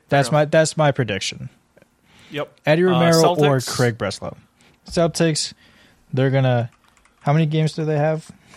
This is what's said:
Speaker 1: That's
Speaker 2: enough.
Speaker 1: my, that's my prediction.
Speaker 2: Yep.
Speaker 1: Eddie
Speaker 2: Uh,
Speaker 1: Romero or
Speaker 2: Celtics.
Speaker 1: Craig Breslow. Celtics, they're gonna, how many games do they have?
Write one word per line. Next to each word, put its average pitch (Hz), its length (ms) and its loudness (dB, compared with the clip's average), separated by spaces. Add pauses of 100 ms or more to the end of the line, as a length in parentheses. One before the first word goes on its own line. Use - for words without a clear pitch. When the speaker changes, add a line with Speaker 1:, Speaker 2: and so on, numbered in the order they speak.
Speaker 1:
That's 139 200 2
Speaker 2:
enough. - 40 -2
Speaker 1:
my, 151 120 2
that's 156 320 0
my 151 140 2
prediction. 123 580 -6 (800)
Speaker 2:
Yep. 143 380 -10
Speaker 1:
Eddie 160 160 2
Speaker 2:
Uh, 185 60 4
Speaker 1:
Romero 170 280 4
or 165 180 4 (220)
Speaker 2:
Celtics. - 180 -6
Speaker 1:
Craig 120 220 0
Breslow. - 400 -8 (500)
Celtics, 165 640 -2 (600)
they're 131 160 2
gonna, 127 400 0 (520)
how 143 120 0
many 160 140 2
games 156 260 -2
do 160 120 -8
they 151 120 -2
have? 156 320 -4 (280)